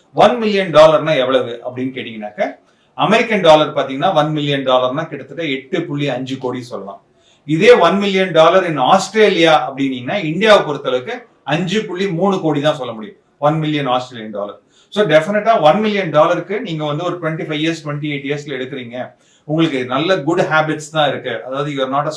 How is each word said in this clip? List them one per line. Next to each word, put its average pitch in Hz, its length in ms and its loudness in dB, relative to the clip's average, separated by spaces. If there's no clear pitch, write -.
ஒன் 233 240 4
மில்லியன் 196 340 -2
டாலர்னா 151 440 6
எவ்வளவு 127 480 0
அப்படின்னு 127 320 -8
கேட்டீங்கன்னாக்க, 110 520 -8
அமெரிக்கன் 226 460 0
டாலர் 151 340 4
பாத்தீங்கன்னா, 135 400 -2
ஒன் 151 180 0
மில்லியன் 143 340 -2
டாலர்னா 127 400 0
கிட்டத்தட்ட - 380 -12
எட்டு 147 380 -6
புள்ளி 143 260 -4
அஞ்சு 127 300 -6
கோடி 123 240 -6
சொல்லலாம். 98 400 -14
இதே 165 260 6
ஒன் 185 260 4
மில்லியன் 190 340 0
டாலர் 170 340 6
in 156 120 -4
ஆஸ்திரேலியா 180 760 4
அப்படின்னீங்கன்னா, 131 580 -4
இந்தியாவை 185 400 4
பொறுத்தளவுக்கு 135 500 -4
அஞ்சு 175 420 -2
புள்ளி 180 280 -4
மூணு 185 280 0
கோடி 151 200 0
தான் 143 220 0
சொல்ல 120 100 -8
முடியும். 110 240 -14
ஒன் 151 200 2
மில்லியன் 151 280 -2
ஆஸ்திரேலியன் 120 540 -4
டாலர். 101 200 -10
So, 202 100 2
டெஃபினட்டா 196 560 2
ஒன் 160 200 6
மில்லியன் 202 300 -2
டாலருக்கு 170 500 0
நீங்க 165 240 -6
வந்து 151 200 -4
ஒரு 175 180 -4
ட்வென்டி 160 260 -4
ஃபைவ் 151 160 -4
இயர்ஸ், 160 200 -4
ட்வென்டி 147 280 -6
எயிட் 135 180 -8
இயர்ஸ்ல 143 260 -6
எடுக்கிறீங்க, 127 400 -10
உங்களுக்கு 151 400 0
நல்ல 151 340 0
குட் 165 220 -2
ஹேபிட்ஸ் 151 520 -2
தான் 151 160 2
இருக்கு. 120 360 -6
அதாவது, 135 260 -6
you 139 100 -4
are 131 160 -2
not 147 100 0
a 151 100 -6